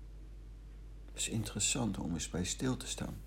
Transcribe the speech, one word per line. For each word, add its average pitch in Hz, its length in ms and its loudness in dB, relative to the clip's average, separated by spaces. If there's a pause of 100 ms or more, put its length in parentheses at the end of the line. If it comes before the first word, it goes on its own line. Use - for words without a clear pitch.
(1040)
Het - 160 -6
is - 80 2
interessant 107 680 4
om - 160 0
eens 78 160 0
bij 82 140 2
stil 127 340 2
te - 100 -4
staan. - 280 -2 (120)